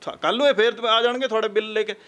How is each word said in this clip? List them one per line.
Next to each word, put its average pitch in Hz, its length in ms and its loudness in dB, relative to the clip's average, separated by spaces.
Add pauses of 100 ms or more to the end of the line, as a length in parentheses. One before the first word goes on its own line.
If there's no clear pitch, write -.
ਥਾ-, - 200 -10
ਕੱਲ੍ਹ 185 160 0
ਨੂੰ 285 100 2
ਇਹ 269 60 6
ਫੇਰ 226 320 0
ਆ 226 160 2
ਜਾਣਗੇ 247 260 0
ਤੁਹਾਡੇ 220 200 0
ਬਿੱਲ 214 260 -2
ਲੈ 214 100 0
ਕੇ। 208 100 -8 (140)